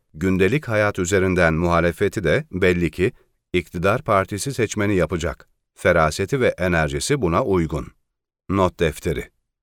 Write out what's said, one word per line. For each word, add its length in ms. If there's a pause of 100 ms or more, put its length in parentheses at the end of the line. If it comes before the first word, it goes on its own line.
(140)
gündelik 540
hayat 300
üzerinden 560
muhalefeti 720
de 280
belli 380
ki 220 (400)
iktidar 500
partisi 520
seçmeni 400
yapacak. 540 (260)
Feraseti 680
ve 80
enerjisi 720
buna 220
uygun. 420 (640)
Not 320
defteri. 500 (320)